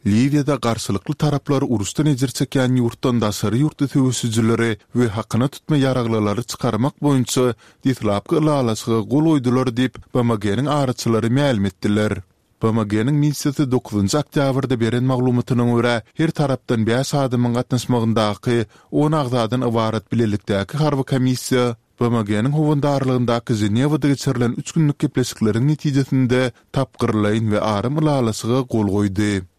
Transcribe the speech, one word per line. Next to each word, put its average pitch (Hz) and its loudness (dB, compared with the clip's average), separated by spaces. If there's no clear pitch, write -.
Liviýada 139 2
garşylykly - -2
taraplar 143 0
urusdan 123 -2
ejir 135 0
çekýän 127 0
ýurtdan 120 0
daşary 107 -2
ýurtda 147 -2
söwüşçülere 117 0
we 123 2
hakyna 110 -2
tutma - -4
ýaraglylary 113 0
çykarmak 120 -2
boýunça 127 0
ditlapky 113 0
ilalaşyga 127 0
gol 151 2
oýdular 127 0
diýip 127 0
B 127 2
M 120 2
G-niň 104 -2
araçylary 123 0
ma'lum 127 2
etdiler. 104 0
B 113 2
M 110 0
G-niň 110 0
missiýasy 147 -2
dokuzynjy 107 0
oktýabrda 135 -2
beren 117 0
maglumatyna 123 0
görä, 120 2
her 160 0
tarapdan 127 -2
beş 123 0
adamyň 123 0
gatnaşmagyndaky 117 0
on 147 2
agzadan 127 0
ibaret 110 -2
bilelikdäki 104 -2
harby 143 0
komissiýa 127 0
B 120 2
M 117 0
G-niň 107 0
howandarlygyndaky 135 0
Ženewada 131 0
geçirilen 127 0
üç - -12
günlük 151 0
gepleşikleriň 120 0
netijesinde 131 0
tapgyrlaýyn 113 0
we 104 2
arym 107 0
ilalaşyga 131 0
gol 113 -2
goýdy. 104 0